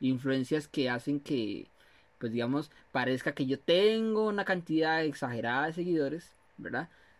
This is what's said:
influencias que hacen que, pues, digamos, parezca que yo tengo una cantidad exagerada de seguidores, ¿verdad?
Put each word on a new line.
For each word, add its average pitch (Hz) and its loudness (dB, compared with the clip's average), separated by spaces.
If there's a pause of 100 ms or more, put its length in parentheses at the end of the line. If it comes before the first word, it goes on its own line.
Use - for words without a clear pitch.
influencias 131 0
que 131 -2
hacen 131 -2
que, 113 -4 (500)
pues, 117 -4
digamos, 123 -2 (200)
parezca 127 0
que 143 -2
yo 131 0
tengo 214 4
una 202 -2
cantidad 160 2
exagerada 123 -2
de 160 -4
seguidores, 165 -2 (260)
¿verdad? 143 -6 (300)